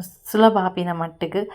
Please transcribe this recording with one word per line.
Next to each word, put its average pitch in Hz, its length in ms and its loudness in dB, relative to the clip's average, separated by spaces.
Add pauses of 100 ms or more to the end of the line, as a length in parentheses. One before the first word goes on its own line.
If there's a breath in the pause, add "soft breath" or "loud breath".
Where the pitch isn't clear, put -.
(240)
ಸುಲಭ 220 360 4
ಆಪಿನ 185 320 -4
ಮಟ್ಟಿಗೆ 165 480 -6 (140 loud breath)